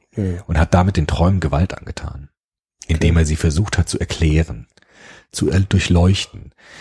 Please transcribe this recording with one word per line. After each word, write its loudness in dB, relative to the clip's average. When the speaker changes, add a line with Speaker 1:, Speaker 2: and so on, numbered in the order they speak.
Speaker 1:
Ja, -4
ja. -6
Speaker 2:
und -2
hat 2
damit 2
den 0
Träumen 2
Gewalt 0
angetan, -14
indem 2
Speaker 1:
Okay. 4
Speaker 2:
er 2
sie -2
versucht 0
hat 0
zu -6
erklären, -2
zu -2
er-, 2
durchleuchten. 0